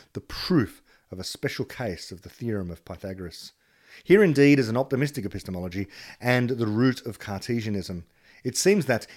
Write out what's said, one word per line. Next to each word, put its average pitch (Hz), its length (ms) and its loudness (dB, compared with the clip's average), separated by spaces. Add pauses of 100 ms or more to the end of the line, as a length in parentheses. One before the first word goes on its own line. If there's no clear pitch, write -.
(120)
the - 80 -10
proof - 640 -2 (260)
of 98 80 -12
a 92 60 -12
special - 400 -6
case - 480 -8
of 87 120 -18
the - 60 -16
theorem 104 400 -6
of 85 140 -14
Pythagoras. 92 680 -12 (500)
Here 202 220 8
indeed 143 340 6
is 120 80 0
an 110 80 -2
optimistic 135 480 -2
epistemology 92 640 -6 (320)
and 123 300 2
the 117 180 0
root 117 380 2
of 110 120 -8
Cartesianism. 101 840 -6 (400)
It - 140 -4
seems 190 300 4
that, 117 300 0